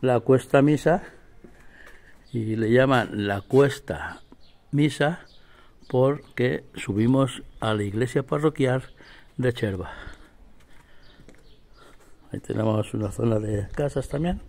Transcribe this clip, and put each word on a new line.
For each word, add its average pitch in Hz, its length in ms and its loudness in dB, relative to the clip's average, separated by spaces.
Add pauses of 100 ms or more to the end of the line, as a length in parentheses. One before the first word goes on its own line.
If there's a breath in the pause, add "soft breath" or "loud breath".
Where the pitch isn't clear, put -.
la 127 180 4
Cuesta 131 440 4
Misa, 156 400 2 (1300 loud breath)
y 110 220 -2
le 110 160 0
llaman 120 560 4
la 101 140 -2
Cuesta - 840 0 (480)
Misa 147 480 0 (680 soft breath)
porque 127 880 0
subimos 123 720 0 (160)
a 110 160 0
la 104 80 -2
iglesia 117 400 -2
parroquial 139 600 0 (540 loud breath)
de 123 160 0
Cherva. 95 380 -4 (2500 loud breath)
Ahí 104 60 -8
tenemos 107 560 -2
una 104 160 -4
zona 113 280 0
de 107 300 -4
casas 143 400 -4
también 175 400 -4